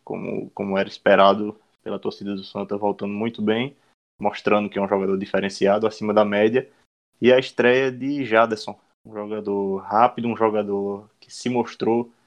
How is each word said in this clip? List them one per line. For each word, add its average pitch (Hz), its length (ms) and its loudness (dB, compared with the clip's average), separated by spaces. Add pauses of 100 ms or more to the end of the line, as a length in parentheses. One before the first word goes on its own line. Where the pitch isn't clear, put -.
Como, 98 460 -8
como 98 280 -4
era 98 100 0
esperado 101 680 4 (240)
pela 101 160 -8
torcida 98 380 -8
do 95 80 -10
Santa, 101 320 -8
voltando 101 360 -4
muito 113 300 -6
bem, 117 320 0 (460)
mostrando 104 500 0
que - 80 -6
é 101 40 0
um 98 60 -2
jogador 98 300 0
diferenciado, 98 680 0
acima 107 280 -4
da 107 100 2
média, 107 460 0 (500)
e 123 120 6
a 127 80 6
estreia 131 500 2
de 135 340 -6
Jaderson, 110 540 2 (260)
um 110 80 -20
jogador 101 640 -4
rápido, 113 500 2
um 110 80 -2
jogador 101 840 -2
que - 140 -20
se - 160 -8
mostrou 117 640 -2 (140)